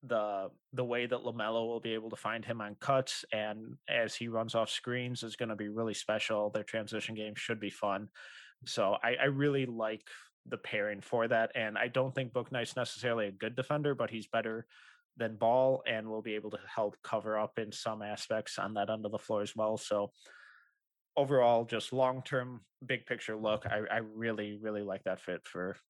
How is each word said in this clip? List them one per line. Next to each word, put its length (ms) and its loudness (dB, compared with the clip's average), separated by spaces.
The, 460 0
the 120 -2
way 220 0
that 160 0
LaMelo 460 0
will 100 -2
be 160 -2
able 160 -4
to 60 -8
find 280 -4
him 160 -4
on 200 -6
cuts 520 2
and 440 -4
as 280 2
he 100 -4
runs 300 0
off 120 2
screens 540 -4
is 140 -8
gonna 180 -4
be 140 -4
really 260 -2
special. 560 0
Their 140 -2
transition 500 -4
game 220 -6
should 240 -4
be 100 -4
fun. 380 -2
So 340 2
I, 140 2
I 120 2
really 380 2
like 380 -2
the 120 -6
pairing 460 -2
for 260 2
that. 260 4
And 240 -2
I 80 2
don't 260 2
think 200 -4
Bouknight's 420 -2
necessarily 540 0
a 20 -4
good 240 -6
defender, 400 2
but 160 0
he's 160 -8
better 400 -2
than 180 -2
Ball 500 6
and 220 0
will 140 -4
be 120 -4
able 160 -4
to 160 -8
help 380 0
cover 340 0
up 220 -2
in 100 -6
some 320 -4
aspects 560 -4
on 160 -4
that 160 0
end 160 -2
of 60 -4
the 60 -2
floor 240 0
as 120 -4
well. 220 2
So 340 0
overall, 480 8
just 280 -2
long-term, 720 0
big 220 -2
picture 300 -4
look, 300 2
I, 220 0
I 100 2
really, 640 -2
really 220 -2
like 220 -4
that 160 0
fit 260 -6
for 300 -4